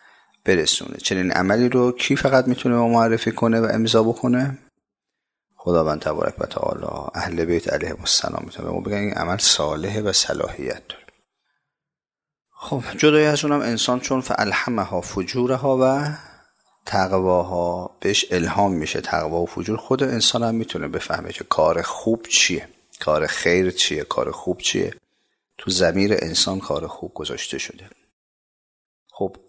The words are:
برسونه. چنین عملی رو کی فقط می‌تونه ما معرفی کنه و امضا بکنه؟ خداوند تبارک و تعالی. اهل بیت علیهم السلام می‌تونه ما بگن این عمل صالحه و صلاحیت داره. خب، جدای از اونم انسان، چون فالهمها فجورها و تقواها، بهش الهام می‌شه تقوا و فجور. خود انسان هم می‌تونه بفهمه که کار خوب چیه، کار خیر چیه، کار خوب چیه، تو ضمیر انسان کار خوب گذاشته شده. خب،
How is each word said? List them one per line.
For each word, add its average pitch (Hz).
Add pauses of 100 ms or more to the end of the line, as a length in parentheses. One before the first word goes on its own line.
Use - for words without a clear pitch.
(460)
برسونه. -
چنین 92
عملی 107
رو 123
کی 131
فقط 131
می‌تونه 123
ما 117
معرفی 113
کنه 113
و 113
امضا 113
بکنه؟ 127 (1000)
خداوند 80
تبارک -
و -
تعالی. -
اهل 85
بیت 85
علیهم 80
السلام -
می‌تونه 82
ما 87
بگن 101
این 101
عمل 85
صالحه 80
و 101
صلاحیت -
داره. - (1500)
خب، - (140)
جدای 151
از 151
اونم 147
انسان، 120
چون 131
فالهمها 101
فجورها 127
و 143 (680)
تقواها، 90
بهش -
الهام 92
می‌شه 78
تقوا 80
و 85
فجور. 104
خود 131
انسان 120
هم 113
می‌تونه 90
بفهمه 82
که -
کار 82
خوب -
چیه، - (300)
کار 76
خیر 90
چیه، 76
کار 69
خوب -
چیه، - (640)
تو -
ضمیر 92
انسان 95
کار 78
خوب -
گذاشته -
شده. - (1200)
خب، - (120)